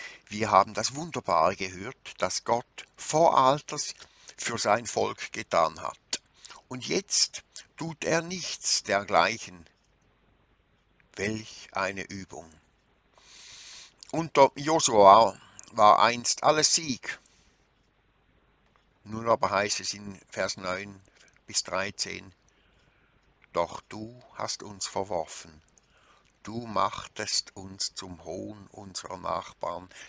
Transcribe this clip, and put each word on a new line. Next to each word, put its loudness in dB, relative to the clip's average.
"Wir -4
haben 6
das -4
Wunderbare 0
gehört, -10
das -4
Gott -4
vor 4
Alters 2
für -6
sein 2
Volk -4
getan 0
hat. -10
Und -12
jetzt -2
tut -10
er 0
nichts -6
dergleichen." 0
Welch -8
eine -4
Übung. -14
Unter 4
Josua 8
war 8
einst 0
alles 4
Sieg. -6
Nun -8
aber 2
heißt 0
es -8
in -14
Vers -6
neun -8
bis -4
dreizehn: -8
"Doch -2
du -14
hast -8
uns -10
verworfen. -8
Du -10
machtest -4
uns -12
zum -14
Hohn -12
unserer -14
Nachbarn, -8